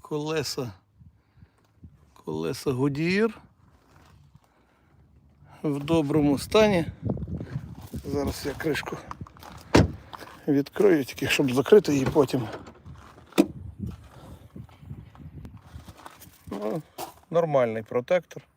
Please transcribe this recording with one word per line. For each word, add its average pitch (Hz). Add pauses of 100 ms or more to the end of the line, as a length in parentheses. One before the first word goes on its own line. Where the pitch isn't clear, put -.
колеса. 151 (1500)
Колеса 82
Goodyear. 160 (2250)
В 139
доброму 147
стані. 208 (1160)
Зараз 139
я 139
кришку - (1500)
відкрию, 147
тільки -
щоб 135
закрити 151
її 135
потім. 131 (4000)
Ну, 190 (480)
нормальний 135
протектор. 139 (140)